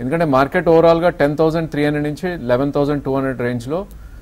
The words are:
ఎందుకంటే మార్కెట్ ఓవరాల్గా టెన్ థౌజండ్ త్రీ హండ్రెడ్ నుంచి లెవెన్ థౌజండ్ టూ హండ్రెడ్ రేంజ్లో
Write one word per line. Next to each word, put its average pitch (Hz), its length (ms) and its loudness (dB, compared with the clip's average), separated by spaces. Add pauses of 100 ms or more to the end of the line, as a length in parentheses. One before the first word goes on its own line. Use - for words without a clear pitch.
ఎందుకంటే 147 240 -2
మార్కెట్ 143 440 2
ఓవరాల్గా 165 420 6
టెన్ 147 260 0
థౌజండ్ 160 340 0
త్రీ 147 140 -2
హండ్రెడ్ 147 220 0
నుంచి 151 420 -6
లెవెన్ 131 240 0
థౌజండ్ 143 320 0
టూ 135 120 -2
హండ్రెడ్ 135 240 -2
రేంజ్లో 123 460 -4 (360)